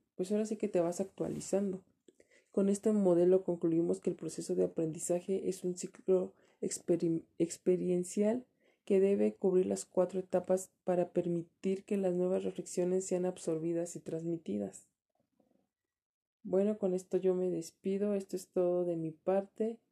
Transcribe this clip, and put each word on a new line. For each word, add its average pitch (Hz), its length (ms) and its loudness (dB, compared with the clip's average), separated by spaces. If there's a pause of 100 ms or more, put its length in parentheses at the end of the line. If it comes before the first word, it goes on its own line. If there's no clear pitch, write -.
(140)
pues 185 180 -6
ahora 214 140 0
sí 214 100 -6
que 214 120 -2
te 185 120 2
vas 170 200 0
actualizando. 190 840 -4 (720)
Con 196 160 2
este 202 240 2
modelo 185 520 6
concluimos 175 560 0
que 185 100 -2
el 170 60 -4
proceso 170 380 -8
de 180 100 2
aprendizaje 175 840 -4
es 185 160 -4
un 180 120 -4
ciclo 185 560 0 (280)
experim-, 170 640 -2 (140)
experiencial 180 1040 0 (400)
que 196 160 4
debe 202 340 2
cubrir 185 320 2
las 196 180 -2
cuatro 185 360 0
etapas 185 500 -2 (140)
para 175 260 0
permitir 175 720 -2
que 208 120 -2
las 190 180 0
nuevas 180 300 0
reflexiones 185 640 -2
sean 180 200 -2
absorbidas 170 680 -4
y 160 40 -14
transmitidas. 170 840 -6 (1600)
Bueno, 202 360 0
con 190 140 -2
esto 185 240 -2
yo 185 180 2
me 180 140 -2
despido. 190 640 -4
Esto 196 200 -6
es 185 140 -10
todo 180 360 0
de 175 120 -2
mi 160 160 -6
parte. 202 640 -2 (140)